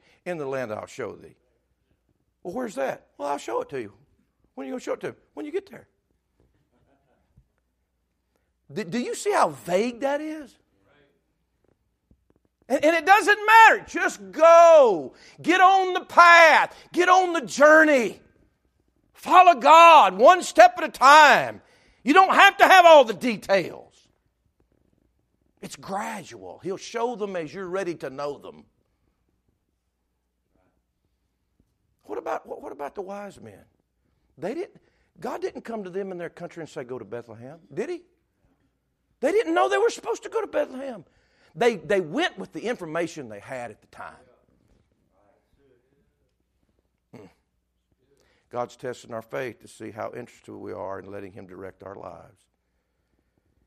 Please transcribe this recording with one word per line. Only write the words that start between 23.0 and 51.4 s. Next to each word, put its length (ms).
the 100
details. 720
It's 140
gradual. 880
He'll 140
show 400
them 180
as 180
you're 140
ready 300
to 140
know 280
them. 260
What 120
about, 300
what, 160
what 80
about 240
the 80
wise 380
men? 240
They 180
didn't, 260
God 220
didn't 220
come 200
to 80
them 220
in 60
their 120
country 300
and 100
say, 140
"Go 120
to 80
Bethlehem," 540
did 140
he? 140
They 140
didn't 200
know 160
they 100
were 120
supposed 320
to 60
go 120
to 60
Bethlehem. 580
They, 180
they 260
went 380
with 140
the 80
information 680
they 120
had 320
at 80
the 80
time. 260
Hmm. 100
God's 280
testing 360
our 100
faith 400
to 40
see 240
how 220
interested 420
we 180
are 280
in 100
letting 220
him 160